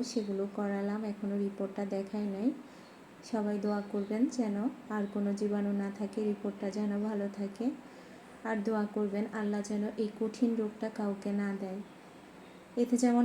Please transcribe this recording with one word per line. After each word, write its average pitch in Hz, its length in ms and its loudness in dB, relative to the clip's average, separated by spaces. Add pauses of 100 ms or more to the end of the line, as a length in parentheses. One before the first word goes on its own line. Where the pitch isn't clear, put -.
সেগুলো 202 420 0 (120)
করালাম, 202 480 0
এখনও 202 340 -2
রিপোর্টটা 196 460 0
দেখাই 202 420 -2
নাই। 202 220 2 (840)
সবাই 208 280 2
দোয়া 208 220 2 (120)
করবেন 208 380 2
যেন 214 260 2 (340)
আর 214 220 2
কোনো 202 200 2
জীবাণু 202 400 2
না 202 180 0
থাকে, 202 340 -4
রিপোর্টটা 202 460 0
যেন 208 220 0 (120)
ভালো 208 220 0 (120)
থাকে, 202 280 -2 (800)
আর 220 200 0
দোয়া 214 220 4
করবেন 208 380 2 (160)
আল্লাহ 208 220 2
যেন 208 220 0 (120)
এই 214 120 2 (120)
কঠিন 226 300 2 (100)
রোগটা 214 280 -2 (100)
কাউকে 202 340 0
না 202 160 2 (120)
দেয়। 196 200 -4 (960)
এতে 240 200 6
যেমন 240 280 8